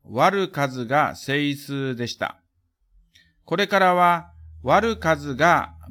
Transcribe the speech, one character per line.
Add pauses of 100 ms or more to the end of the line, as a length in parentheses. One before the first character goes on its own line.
割
る
数
が
整
数
で
し
た。 (1040)
こ
れ
か
ら
は、 (320)
割
る
数
が (160)